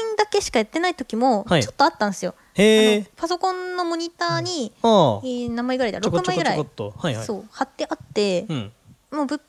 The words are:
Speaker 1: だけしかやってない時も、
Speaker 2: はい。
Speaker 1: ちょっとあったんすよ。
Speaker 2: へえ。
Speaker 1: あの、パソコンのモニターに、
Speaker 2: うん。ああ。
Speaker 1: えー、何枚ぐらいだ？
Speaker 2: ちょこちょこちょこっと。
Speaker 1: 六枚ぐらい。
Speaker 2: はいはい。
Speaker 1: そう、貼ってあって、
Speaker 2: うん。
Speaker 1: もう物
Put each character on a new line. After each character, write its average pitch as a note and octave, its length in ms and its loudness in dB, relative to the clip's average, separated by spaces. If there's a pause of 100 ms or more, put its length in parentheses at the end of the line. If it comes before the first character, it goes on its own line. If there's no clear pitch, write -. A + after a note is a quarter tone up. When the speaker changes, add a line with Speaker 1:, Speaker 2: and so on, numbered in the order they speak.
(180)
Speaker 1:
だ G#4 80 2
け G4+ 160 0
し - 100 -6
か B3 80 2
や G#3+ 60 0
っ - 20 -8
て D#4+ 120 -6
な F4+ 100 0
い E4+ 60 -2
時 - 200 -10
も、 A#3 320 2
Speaker 2:
は F3 100 4
い。 B2 60 2
Speaker 1:
ち - 60 -6
ょ - 20 -12
っ - 40 -18
と - 80 2
あ D4+ 40 8
っ E4 100 0
た G#3 100 0
ん G3 60 -4
す - 120 -8
よ。 F3+ 100 -8 (200)
Speaker 2:
へ G#3+ 380 6
え。 G#3 40 2
Speaker 1:
あ - 20 -2
の、 G3+ 60 -6 (100)
パ E4+ 120 -4
ソ F4 120 -2
コ F#4 120 0
ン F#4 260 -6
の F4+ 80 -2
モ E4+ 100 -4
ニ E4+ 160 -6
タ - 140 -6
ー E4+ 160 -2
に、 E4+ 300 -6 (120)
Speaker 2:
う A#3 40 2
ん。 A3+ 40 6
あ D#3 260 6
あ。 G2+ 60 -12
Speaker 1:
え C4 40 -8
ー、 A#3+ 240 -4
何 A#3+ 160 -4
枚 B3+ 100 -2
ぐ C4 60 -2
ら A3+ 60 0
い - 20 -2
だ？ - 100 -8
Speaker 2:
ち G#3+ 60 0
ょ D#3+ 40 0
こ - 100 2
ち F4+ 80 -2
ょ F4+ 40 0
こ F4+ 100 0
ち C#4+ 40 0
ょ G#3 80 2
こ D3+ 60 0
っ C#3 40 -6 (100)
と。 A2 100 -8
Speaker 1:
六 - 180 -10
枚 D3+ 100 -2
ぐ - 20 -4
ら - 0 -
い。 - 0 -
Speaker 2:
は - 0 -
い - 20 -
は A2+ 60 -8
い。 - 20 -10
Speaker 1:
そ G#3 120 -6
う、 G3+ 140 -14
貼 - 140 -4
っ - 40 -4
て - 200 -8
あ D#4 60 -8
っ - 20 -8 (160)
て、 G3 360 0
Speaker 2:
う E3 40 -4
ん。 A2 180 -6 (400)
Speaker 1:
も D4 120 -2
う - 20 -2
物 C#4+ 240 -6